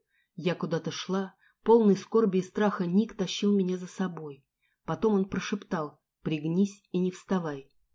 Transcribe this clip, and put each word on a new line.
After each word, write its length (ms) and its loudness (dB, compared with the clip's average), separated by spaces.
Я 180 -4
куда-то 360 -4
шла, 440 -6
полный 320 8
скорби 420 2
и 40 2
страха 440 -2
Ник 280 2
тащил 400 0
меня 220 0
за 120 -12
собой. 560 -8
Потом 300 0
он 140 2
прошептал: 720 -6
"Пригнись 600 0
и 60 -2
не 120 0
вставай. 580 -6